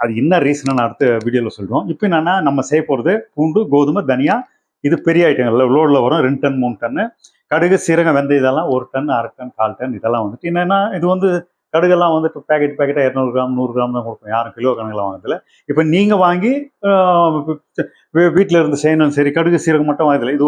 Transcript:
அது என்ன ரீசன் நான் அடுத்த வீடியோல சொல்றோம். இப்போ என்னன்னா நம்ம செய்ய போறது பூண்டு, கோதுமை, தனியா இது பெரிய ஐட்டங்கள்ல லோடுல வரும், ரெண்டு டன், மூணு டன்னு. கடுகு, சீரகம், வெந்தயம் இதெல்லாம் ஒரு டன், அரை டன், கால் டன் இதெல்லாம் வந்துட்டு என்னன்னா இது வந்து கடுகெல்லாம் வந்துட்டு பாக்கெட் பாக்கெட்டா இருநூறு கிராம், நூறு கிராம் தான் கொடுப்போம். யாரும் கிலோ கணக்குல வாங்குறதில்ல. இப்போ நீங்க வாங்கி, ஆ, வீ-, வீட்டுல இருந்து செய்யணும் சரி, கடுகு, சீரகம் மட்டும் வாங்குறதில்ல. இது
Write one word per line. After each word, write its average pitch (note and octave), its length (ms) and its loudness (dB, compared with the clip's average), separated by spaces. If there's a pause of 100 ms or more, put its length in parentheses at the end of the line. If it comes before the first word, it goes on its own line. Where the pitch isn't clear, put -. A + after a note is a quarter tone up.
அது A#2+ 80 -2 (120)
என்ன E3 120 2 (100)
ரீசன் C#3 240 -2
நான் B2+ 180 0
அடுத்த C3 200 -2 (180)
வீடியோல A#2+ 320 -2
சொல்றோம். A2 360 -4
இப்போ D3+ 160 -6
என்னன்னா E3+ 320 0
நம்ம C#3+ 280 0
செய்ய D#3 200 0
போறது C#3 240 0 (220)
பூண்டு, D#3 260 0 (120)
கோதுமை, D3 380 2
தனியா C#3 260 0 (480)
இது C#3+ 120 2 (100)
பெரிய E3 220 4
ஐட்டங்கள்ல B2 360 2 (120)
லோடுல D3 280 4
வரும், D3+ 220 2
ரெண்டு C#3 180 -2
டன், C#3 180 -2
மூணு A#2+ 200 -4
டன்னு. C3+ 220 -4 (480)
கடுகு, F3 340 2
சீரகம், E3 320 2
வெந்தயம் C#3 240 2
இதெல்லாம் C#3+ 320 0
ஒரு B2+ 180 -2
டன், C#3+ 240 -4
அரை A#2 200 -4
டன், B2 200 -14
கால் A2 220 -2
டன் B2+ 200 -6
இதெல்லாம் A2+ 280 -2
வந்துட்டு B2 260 -8
என்னன்னா F3 260 0 (200)
இது E3 160 -2
வந்து F#3 160 0 (440)
கடுகெல்லாம் F3 400 4
வந்துட்டு D#3+ 240 -2 (100)
பாக்கெட் D3 300 0
பாக்கெட்டா C#3+ 280 0
இருநூறு C3 260 -2
கிராம், B2+ 240 -2
நூறு B2+ 180 -2
கிராம் B2 220 -2
தான் A#2+ 100 -4
கொடுப்போம். A2 280 -10
யாரும் A2+ 220 -4
கிலோ B2 200 0
கணக்குல A2 300 -6
வாங்குறதில்ல. G2 300 -6 (340)
இப்போ D3 120 2 (120)
நீங்க G3+ 220 2
வாங்கி, F3+ 360 2 (320)
ஆ, G3+ 80 2 (1200)
வீ-, F3 200 6
வீட்டுல F3 240 4
இருந்து D3 220 0
செய்யணும் D#3 340 2
சரி, C#3+ 220 0
கடுகு, E3+ 280 2
சீரகம் D3+ 240 2
மட்டும் D3 180 0
வாங்குறதில்ல. C#3 300 0
இது C#3+ 100 2